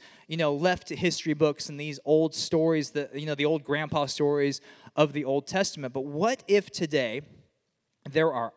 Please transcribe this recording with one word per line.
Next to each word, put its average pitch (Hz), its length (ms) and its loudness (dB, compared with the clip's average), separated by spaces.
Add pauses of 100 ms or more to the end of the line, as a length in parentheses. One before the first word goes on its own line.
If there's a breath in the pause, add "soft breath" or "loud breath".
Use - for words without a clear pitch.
(280 loud breath)
you 160 100 -6
know, 147 180 2
left 175 320 0
to 156 80 -10
history 165 400 0
books 147 340 2
and 143 100 -10
these 147 240 -8
old 156 300 4
stories, 160 560 2
that, 139 280 -6
you 151 100 -6
know, 151 80 -2
the 143 100 0
old 151 180 2
grandpa 147 440 -2
stories 143 520 0 (360 loud breath)
of 147 180 4
the 147 100 -4
Old 135 220 -2
Testament? 160 480 -4
But 135 120 -6
what 180 420 -2
if 202 240 2
today 143 500 -2 (880)
there 156 240 2
are 117 240 -4